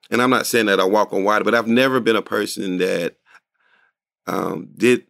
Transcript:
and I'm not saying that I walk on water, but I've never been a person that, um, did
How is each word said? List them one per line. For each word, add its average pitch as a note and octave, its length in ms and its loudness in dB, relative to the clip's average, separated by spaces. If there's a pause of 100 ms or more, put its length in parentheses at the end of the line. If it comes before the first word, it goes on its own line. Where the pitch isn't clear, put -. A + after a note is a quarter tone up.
(120)
and A#2 100 0
I'm B2+ 80 2
not B2 180 0
saying A#2 180 0
that G2 160 2
I - 20 2
walk G2+ 300 2
on G2 100 -2
water, G2+ 220 0
but G#2+ 100 2
I've A#2 140 0
never C3 320 2
been A2 160 2
a G2 40 0
person G2 580 -4
that, F2+ 360 -2 (1120)
um, F2+ 480 -6
did A#2+ 340 2